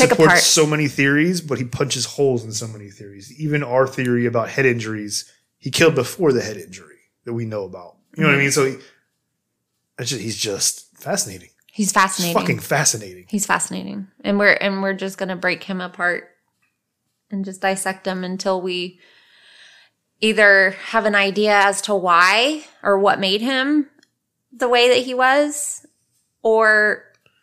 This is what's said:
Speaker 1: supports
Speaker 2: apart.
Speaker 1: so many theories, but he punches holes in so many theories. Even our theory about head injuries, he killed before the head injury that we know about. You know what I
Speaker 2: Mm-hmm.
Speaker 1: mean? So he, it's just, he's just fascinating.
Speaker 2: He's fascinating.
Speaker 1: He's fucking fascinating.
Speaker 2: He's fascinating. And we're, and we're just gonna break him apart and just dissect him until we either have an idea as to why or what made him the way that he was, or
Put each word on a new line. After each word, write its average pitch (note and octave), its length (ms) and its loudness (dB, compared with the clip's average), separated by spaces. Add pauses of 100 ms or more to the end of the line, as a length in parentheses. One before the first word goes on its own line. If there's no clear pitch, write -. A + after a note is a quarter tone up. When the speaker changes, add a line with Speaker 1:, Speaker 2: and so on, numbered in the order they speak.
Speaker 1:
supports A3+ 140 4
Speaker 2:
apart. F3 160 6
Speaker 1:
so - 260 4
many D3+ 220 0
theories, D3 540 0
but C#3 160 -6
he B2+ 80 -6
punches B2 400 -4
holes C3 380 -2
in A2+ 80 -14
so A2 160 -8
many G#2+ 220 -18
theories. G2+ 500 -20
Even D3 240 -2
our B2+ 240 2
theory B2 380 -2
about A#2 240 -2
head C#3 160 0
injuries, A2 680 -4 (260)
he - 140 -12
killed D#3+ 240 4
before C3+ 380 0
the A#2 80 0
head G#2 160 -10
injury F2+ 400 -20 (280)
that A#2+ 80 -8
we A#2 120 -6
know A2 180 -6
about. F2+ 320 -16 (200)
You D#3+ 80 -4
know D#3 60 2
what C#3+ 60 4
I - 20 2
Speaker 2:
Mm-hmm. C#3 60 2
Speaker 1:
mean? C#3 80 0
So C3+ 140 2
he, C3+ 120 -4 (1200)
it's A#2+ 100 -6
just, B2 120 -6
he's A2 160 -8
just - 600 -6
fascinating. B2+ 520 -8 (220)
Speaker 2:
He's G3 200 -2
fascinating. F#3+ 440 0
Speaker 1:
He's - 60 2
fucking C#3 180 -4
fascinating. G#2 680 -4
Speaker 2:
He's G3+ 160 -4
fascinating. F#3+ 640 -6 (160)
And G3+ 160 -2
we're, G3+ 140 6
and G3 280 -2
we're G3 120 -2
just F#3+ 240 -8
gonna F#3+ 200 -6
break F3+ 260 -4
him F#3+ 180 -8
apart F3+ 480 -6 (1000)
and G3 140 -6
just F#3+ 160 -14
dissect F#3+ 460 -4
him F#3 160 -4
until F#3 380 -4
we F3+ 380 -6 (1200)
either G3+ 500 6 (160)
have A3 180 0
an G#3 100 2
idea G3+ 420 2
as G3+ 260 4
to G#3 120 -2
why G3 680 4 (200)
or G3 140 2
what F#3+ 220 2
made F#3+ 220 0
him C4+ 480 0 (640)
the B3+ 160 -4
way A#3+ 220 4
that B3 160 2
he B3+ 80 -8
was, C#4 720 0 (560)
or G#3+ 640 2 (400)